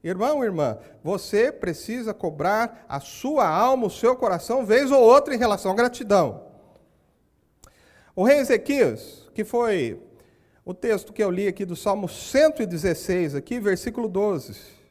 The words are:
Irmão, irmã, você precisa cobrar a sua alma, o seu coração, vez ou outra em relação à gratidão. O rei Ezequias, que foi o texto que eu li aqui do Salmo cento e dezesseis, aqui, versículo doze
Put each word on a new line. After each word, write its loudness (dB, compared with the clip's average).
Irmão, -2
irmã, -2
você 0
precisa -8
cobrar -4
a -8
sua -2
alma, 2
o -2
seu 0
coração, -2
vez 2
ou 6
outra 8
em -2
relação 0
à 0
gratidão. 0
O 0
rei 6
Ezequias, 0
que -6
foi -2
o -12
texto -4
que -4
eu 0
li -2
aqui -6
do -10
Salmo -4
cento 0
e -2
dezesseis, -2
aqui, -8
versículo -4
doze -4